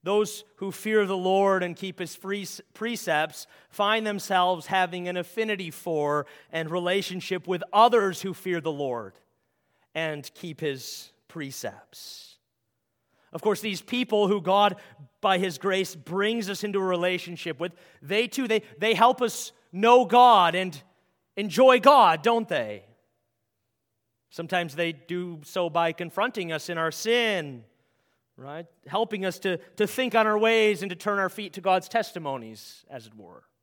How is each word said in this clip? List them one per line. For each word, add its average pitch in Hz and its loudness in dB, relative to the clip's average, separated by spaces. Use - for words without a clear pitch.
Those 208 -2
who 196 -8
fear 214 0
the 190 -4
Lord 190 2
and 175 -6
keep 190 -12
his 170 -10
free 196 -8
precepts 165 -4
find 214 0
themselves 185 0
having 180 -2
an 180 -6
affinity 190 -6
for 147 -2
and 160 -6
relationship 180 -4
with 180 -2
others 214 4
who 190 -6
fear 175 -4
the 156 -4
Lord 123 -6
and 156 -6
keep 160 -14
his 139 -8
precepts. - -14
Of 160 -10
course, 208 0
these 208 -6
people 220 0
who 202 0
God, 196 4
by 190 2
his 180 -2
grace, 190 -2
brings 196 -4
us 202 -8
into 202 -4
a 190 -2
relationship 175 -4
with, 175 -6
they 208 -4
too, 269 -6
they, 220 -2
they 214 0
help 247 4
us - -6
know 233 6
God 214 8
and 180 -4
enjoy 226 6
God, 226 8
don't 233 0
they? 107 -4
Sometimes 170 -4
they 170 -2
do 175 -8
so 175 -2
by 165 0
confronting 180 -6
us 156 -6
in 170 -6
our 160 0
sin, 196 -2
right? 147 -14
Helping 196 -4
us 180 -4
to, 180 -2
to 208 2
think 254 -2
on 220 4
our 214 2
ways 214 2
and 196 -8
to 185 -8
turn 202 -4
our 190 0
feet 202 -10
to 190 -12
God's 185 2
testimonies, 135 -6
as 120 -16
it 110 -20
were. 90 -20